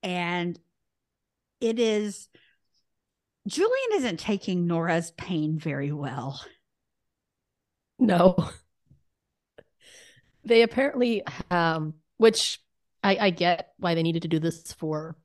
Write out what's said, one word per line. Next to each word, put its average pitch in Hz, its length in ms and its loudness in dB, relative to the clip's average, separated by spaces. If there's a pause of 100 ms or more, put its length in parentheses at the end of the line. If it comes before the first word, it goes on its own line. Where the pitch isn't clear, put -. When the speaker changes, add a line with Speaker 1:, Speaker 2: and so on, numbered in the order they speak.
Speaker 1:
and 175 560 -4 (1040)
it 226 180 -2
is, 214 500 -2 (1160)
Julian 480 460 0
isn't 247 260 -2
taking 190 460 -2
Nora's 170 460 -2
pain 156 480 -4
very 143 320 -6
well. 139 500 -8 (1600)
Speaker 2:
No. 185 500 4 (1900)
They 226 180 6
apparently, 240 600 2 (280)
um, 160 440 0 (220)
which - 420 4 (440)
I, 196 140 4
I 208 120 2
get 170 480 0
why 175 180 0
they 165 80 0
needed 165 200 0
to 165 40 -6
do 160 120 0
this 165 340 -6
for 156 520 -8